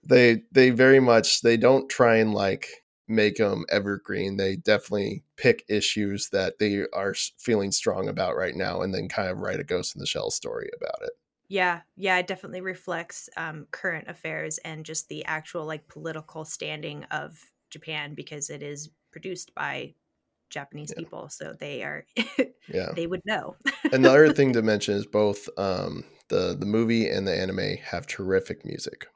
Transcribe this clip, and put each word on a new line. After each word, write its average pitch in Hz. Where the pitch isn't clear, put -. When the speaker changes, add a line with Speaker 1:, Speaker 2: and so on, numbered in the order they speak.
Speaker 1:
they, 123
they 131
very 131
much, 117
they 117
don't 131
try 117
and, 110
like, 98
make 107
'em 104
evergreen. 98
They 98
definitely 101
pick -
issues 101
that -
they 101
are 98
s-, -
feeling 101
strong 98
about 95
right 87
now 92
and 92
then 98
kind 95
of 92
write -
a -
Ghost -
in -
the -
Shell -
story -
about -
it. -
Speaker 2:
Yeah, 180
yeah, 185
it 180
definitely 185
reflects, 175
um, 160
current 170
affairs 156
and 160
just 160
the 151
actual, 156
like, 156
political 156
standing 151
of 151
Japan 151
because 147
it 147
is 147
produced 180
by 139
Japanese 147
Speaker 1:
Yeah. -
Speaker 2:
people, -
so 151
they 143
are, 147
<laughs> -
Speaker 1:
Yeah. -
Speaker 2:
they 170
would 175
know. 202
<laughs> -
Speaker 1:
Another 135
thing 139
to 117
mention 107
is 101
both, 104
um, 92
the, 92
the 101
movie 113
and 98
the 90
anime 95
have -
terrific 95
music. -